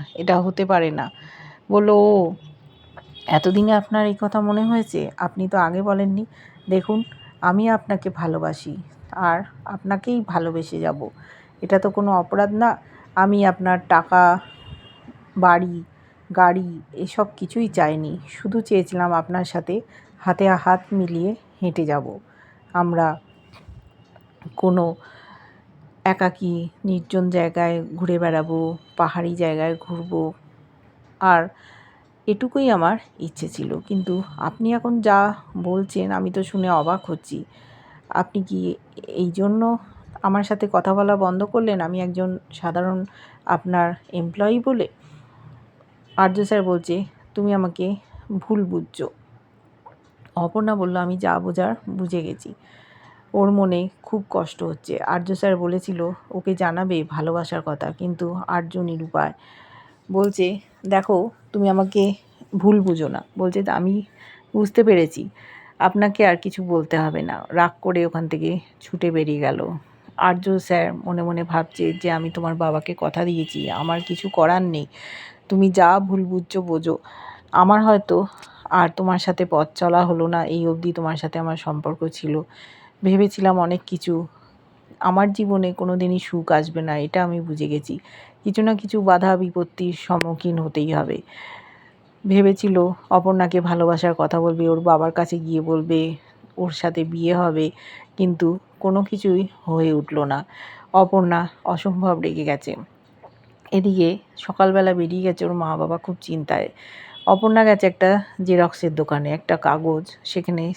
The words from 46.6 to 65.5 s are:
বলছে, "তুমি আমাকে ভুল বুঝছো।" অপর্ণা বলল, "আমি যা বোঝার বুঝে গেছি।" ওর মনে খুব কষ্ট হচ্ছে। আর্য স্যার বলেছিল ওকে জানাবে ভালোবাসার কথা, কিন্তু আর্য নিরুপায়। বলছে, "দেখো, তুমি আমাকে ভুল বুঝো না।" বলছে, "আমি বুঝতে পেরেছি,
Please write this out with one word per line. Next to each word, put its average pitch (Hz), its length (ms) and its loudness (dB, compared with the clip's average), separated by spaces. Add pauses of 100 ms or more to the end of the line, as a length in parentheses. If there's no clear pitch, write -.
বলছে, 175 320 -2 (380)
"তুমি 202 220 -2
আমাকে 180 320 -2 (460)
ভুল 208 320 -2
বুঝছো।" 175 420 -6 (1300)
অপর্ণা 208 400 -2
বলল, 180 200 -2
"আমি 180 200 -2
যা 180 220 0
বোঝার 185 360 -2 (160)
বুঝে 180 320 -4
গেছি।" - 280 -12 (840)
ওর 202 160 4
মনে 190 300 2 (220)
খুব 208 280 -6
কষ্ট 170 320 -4
হচ্ছে। 165 360 -8
আর্য 175 360 -4
স্যার 190 220 0
বলেছিল 175 440 -4 (300)
ওকে 185 240 -4
জানাবে 180 500 -2
ভালোবাসার 160 640 -4
কথা, 147 260 -6
কিন্তু 175 340 -6 (200)
আর্য 175 320 -4
নিরুপায়। 165 540 -4 (800)
বলছে, 196 340 0 (420)
"দেখো, 190 280 2 (360)
তুমি 202 160 0
আমাকে 190 340 2 (540)
ভুল 202 240 6
বুঝো 165 280 0
না।" - 120 -6 (180)
বলছে, 185 220 -2 (100)
"আমি 185 240 0 (600)
বুঝতে 208 300 2
পেরেছি, 175 380 4 (560)